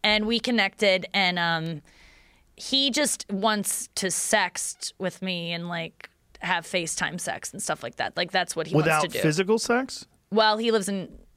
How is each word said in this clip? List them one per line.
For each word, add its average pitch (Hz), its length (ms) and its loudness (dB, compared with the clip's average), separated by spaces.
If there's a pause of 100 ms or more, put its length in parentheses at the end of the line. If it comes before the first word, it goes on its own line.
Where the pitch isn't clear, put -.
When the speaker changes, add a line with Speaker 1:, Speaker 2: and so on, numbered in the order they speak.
Speaker 1:
and 214 240 2
we 233 120 2
connected, 196 720 2
and, 180 260 2
um, 165 420 0 (720)
he 277 360 0
just - 400 0
wants 208 640 -2
to 196 120 -2
sext - 920 -2
with 185 240 -6
me 170 300 -4
and, 170 160 -6
like, 170 400 -8 (320)
have 170 240 0
FaceTime 175 540 -2
sex - 320 -6
and - 120 -10
stuff - 180 -4
like - 140 -10
that. - 200 -4
Like, - 160 -2
that's 180 240 0
what 160 120 -4
he 156 80 -2
Speaker 2:
Without 156 240 4
Speaker 1:
wants 147 160 0
to - 40 0
do. - 40 2
Speaker 2:
physical 185 340 2
sex? 247 480 -2 (240)
Speaker 1:
Well, 214 280 4
he 226 120 0
lives 214 180 2
in 196 220 -4 (280)